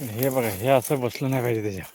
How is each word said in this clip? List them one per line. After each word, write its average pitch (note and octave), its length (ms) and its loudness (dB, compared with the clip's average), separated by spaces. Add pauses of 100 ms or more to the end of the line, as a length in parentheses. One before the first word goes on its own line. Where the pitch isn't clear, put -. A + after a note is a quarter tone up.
आणि B2 120 -8
हे B2 180 0
बघा, B2+ 180 0
हे G2+ 220 -2
असं C3+ 300 4
बसलं B2+ 300 -2
नाही C3 120 0
पाहिजे A#2 200 0
त्याच्या, G2 220 -4 (100)